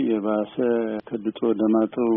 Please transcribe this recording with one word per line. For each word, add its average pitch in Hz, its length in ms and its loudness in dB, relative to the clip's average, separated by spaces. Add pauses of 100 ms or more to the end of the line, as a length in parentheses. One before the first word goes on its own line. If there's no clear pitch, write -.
የባሰ 107 520 -2 (480)
ከድጡ 110 400 -6
ወደ 110 260 2
ማጡ 110 260 2 (220)